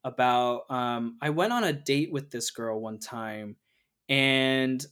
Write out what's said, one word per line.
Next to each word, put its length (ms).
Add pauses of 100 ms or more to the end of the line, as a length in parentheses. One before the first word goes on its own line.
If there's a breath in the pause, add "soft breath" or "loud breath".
about, 680
um, 520
I 100
went 220
on 100
a 100
date 380
with 200
this 200
girl 300
one 180
time, 580 (520)
and 840